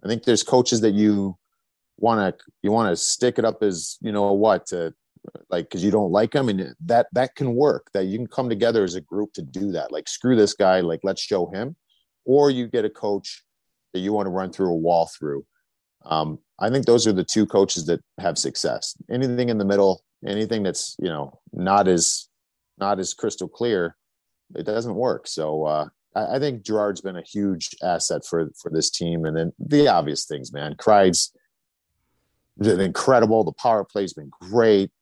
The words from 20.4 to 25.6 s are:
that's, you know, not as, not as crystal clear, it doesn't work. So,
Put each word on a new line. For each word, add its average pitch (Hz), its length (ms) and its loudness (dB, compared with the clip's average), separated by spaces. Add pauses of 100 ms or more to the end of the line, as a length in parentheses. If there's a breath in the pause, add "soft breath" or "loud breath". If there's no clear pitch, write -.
that's, - 380 -6
you 90 80 -4
know, 73 320 -8 (120)
not 95 360 2
as, - 400 0 (500)
not 98 220 -2
as 90 120 -6
crystal 95 360 -6
clear, 95 480 -2 (580)
it 82 80 -10
doesn't 110 320 -4
work. 113 320 -4
So, 78 380 -6